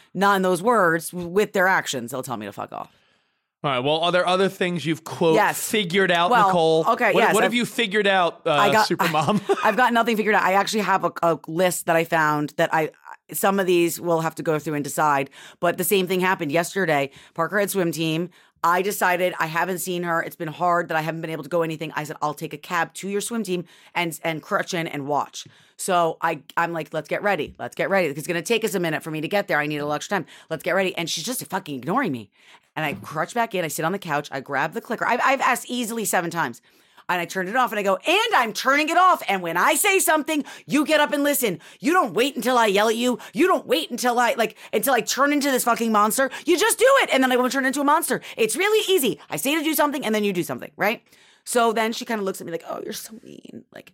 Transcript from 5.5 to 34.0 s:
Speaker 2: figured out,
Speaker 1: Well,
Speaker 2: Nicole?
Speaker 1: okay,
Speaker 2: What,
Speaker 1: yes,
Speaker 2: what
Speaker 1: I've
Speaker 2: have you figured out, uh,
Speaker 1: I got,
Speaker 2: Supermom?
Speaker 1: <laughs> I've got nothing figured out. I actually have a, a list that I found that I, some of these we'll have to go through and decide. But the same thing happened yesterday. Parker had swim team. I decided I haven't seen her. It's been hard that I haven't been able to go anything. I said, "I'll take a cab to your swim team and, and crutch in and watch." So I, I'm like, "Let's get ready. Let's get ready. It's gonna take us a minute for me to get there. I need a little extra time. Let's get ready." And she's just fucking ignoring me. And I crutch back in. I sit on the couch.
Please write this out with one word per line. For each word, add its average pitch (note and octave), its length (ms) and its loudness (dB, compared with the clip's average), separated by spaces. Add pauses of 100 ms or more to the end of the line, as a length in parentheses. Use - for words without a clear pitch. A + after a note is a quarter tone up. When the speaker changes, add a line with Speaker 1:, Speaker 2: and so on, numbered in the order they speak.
Speaker 2:
figured F#3+ 400 0
out, F3 200 2
Speaker 1:
Well, A3+ 160 6
Speaker 2:
Nicole? D#3+ 460 4
Speaker 1:
okay, B3 200 2
Speaker 2:
What, F3+ 80 4
Speaker 1:
yes, F#3+ 140 4
Speaker 2:
what F#3+ 100 4
Speaker 1:
I've F#3+ 40 2
Speaker 2:
have G#3+ 60 -2
you A#3+ 120 0
figured G#3+ 400 0
out, F#3 400 2
uh, D#3+ 60 2
Speaker 1:
I C#3 200 4
got, G#3+ 160 4
Speaker 2:
Supermom? E3 540 0 (180)
Speaker 1:
<laughs> - 20 -6
I've G3+ 140 2
got B3 160 4
nothing A#3 240 2
figured G#3 180 0
out. F#3 100 4
I F#3 100 2
actually G3 260 0
have F#3 240 0
a, F3 80 0 (100)
a E3 240 2
list F3 380 0
that E3+ 100 2
I E3 100 4
found D3+ 520 0
that E3 160 2
I, D#3+ 160 0 (460)
some G3 260 2
of F#3 60 2
these E3+ 340 4
we'll E3 220 2
have D#3+ 140 -2
to D#3+ 60 -10
go D3+ 160 0
through D3+ 160 -4
and D3 80 -2
decide. C#3+ 460 0 (320)
But F3 160 0
the F#3 80 -2
same F#3+ 220 2
thing F#3 140 0
happened F#3 300 0
yesterday. D#3+ 600 0 (240)
Parker E3 260 -2
had G3+ 100 0
swim F3 220 0
team. E3 380 -2 (340)
I F3+ 180 4
decided F#3 560 0
I D#3+ 80 0
haven't E3+ 320 -2
seen F3+ 260 -6
her. E3 180 -2
It's D#3 140 -10
been E3+ 120 -8
hard F3 400 0
that E3 80 -2
I D#3 60 0
haven't E3 180 -6
been D#3+ 100 -8
able D#3+ 140 -6
to D3+ 40 -12
go E3+ 140 0
anything. D#3+ 320 -6
I D3 100 -4
said, D3+ 160 -12
"I'll D3+ 140 -2
take D#3 180 -12
a D3+ 60 -12
cab E3 360 -4
to F#3 140 -10
your G3+ 140 -4
swim A3+ 200 -6
team F3+ 220 -4 (300)
and, E3+ 300 -4
and D#3+ 180 -4
crutch F#3+ 320 -4
in E3 120 -4
and C#3+ 200 -8
watch." C#3+ 400 -4 (300)
So E3+ 440 0
I, E3 220 -2 (160)
I'm E3+ 160 0
like, D#3+ 180 -8
"Let's D#3 160 -6
get - 140 -4
ready. F3+ 360 -2
Let's A#2+ 160 -12
get D#3+ 140 -2
ready. F#3 200 2
It's C#3+ 180 -8
gonna E3+ 160 -4
take A3+ 220 -2
us F3 100 -2
a G3 60 0
minute D#3+ 220 -2
for D#3+ 80 -10
me D#3 120 -6
to D#3+ 60 -6
get G3+ 200 -2
there. D#3 100 0
I D3 80 0
need D3+ 120 -4
a C#3+ 40 -4
little D3 120 -4
extra E3+ 240 -4
time. D#3 80 -6 (240)
Let's D#3+ 120 -8
get E3+ 100 -2
ready." F#3 240 0
And E3 120 -4
she's D#3+ 160 -6
just A3+ 220 -6
fucking F3+ 300 -8
ignoring F3 360 -2
me. A2+ 180 -8 (460)
And D#3 80 -4
I D3 100 -4
crutch D#3 380 -6
back A#3 220 -2
in. F3+ 100 0
I D#3 40 -4
sit D#3 160 -6
on E3 80 0
the G3 60 -4
couch. D3 320 -4